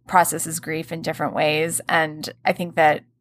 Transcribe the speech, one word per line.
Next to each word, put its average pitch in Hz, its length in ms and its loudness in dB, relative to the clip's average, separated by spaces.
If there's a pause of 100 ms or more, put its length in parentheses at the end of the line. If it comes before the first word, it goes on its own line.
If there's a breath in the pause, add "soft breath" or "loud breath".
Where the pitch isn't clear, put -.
processes 165 540 0
grief 160 320 -8
in 165 80 -8
different 156 320 -4
ways. 156 560 0
And 156 400 0 (160)
I 151 80 4
think 175 220 -8
that 156 280 4 (180)